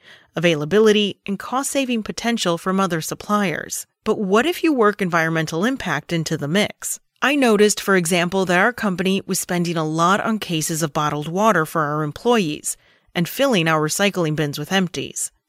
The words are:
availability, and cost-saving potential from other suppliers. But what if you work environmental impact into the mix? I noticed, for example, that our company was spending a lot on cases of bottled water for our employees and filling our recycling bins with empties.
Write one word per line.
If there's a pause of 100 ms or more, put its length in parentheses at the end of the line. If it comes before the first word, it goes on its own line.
(360)
availability,
and
cost-saving
potential
from
other
suppliers. (180)
But
what
if
you
work
environmental
impact
into
the
mix? (220)
I
noticed,
for
example,
that
our
company
was
spending
a
lot
on
cases
of
bottled
water
for
our
employees (380)
and
filling
our
recycling
bins
with
empties. (160)